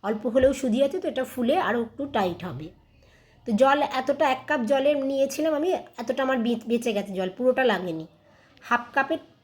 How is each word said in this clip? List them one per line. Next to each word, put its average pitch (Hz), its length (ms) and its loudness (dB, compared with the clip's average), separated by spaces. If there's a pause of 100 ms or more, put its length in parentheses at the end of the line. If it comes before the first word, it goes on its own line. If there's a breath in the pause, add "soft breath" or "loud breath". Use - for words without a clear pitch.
অল্প 214 200 -4 (100)
হলেও 262 200 6
সুজি 254 320 0
আছে 277 180 -2
তো 349 80 -4
এটা 254 120 -4 (100)
ফুলে 254 220 2 (120)
আরও 233 200 0
একটু 277 160 -10 (120)
টাইট 185 320 0
হবে। 151 200 -10 (800 soft breath)
তো - 20 -6 (120)
জল 269 180 6 (200)
এতটা, 277 340 0
এক 254 140 -4
কাপ 294 140 0 (100)
জলে 277 200 2 (180)
নিয়েছিলাম 277 500 0
আমি, 339 100 0 (320)
এতটা 247 240 -2
আমার 262 200 0
বে-, 233 240 -2
বেঁচে 233 240 0
গেছে 202 240 -4
জল, 185 200 -2
পুরোটা 254 340 2
লাগেনি, 175 340 -4 (580 soft breath)
হাফ 240 200 0 (120)
কাপের 277 260 0 (220)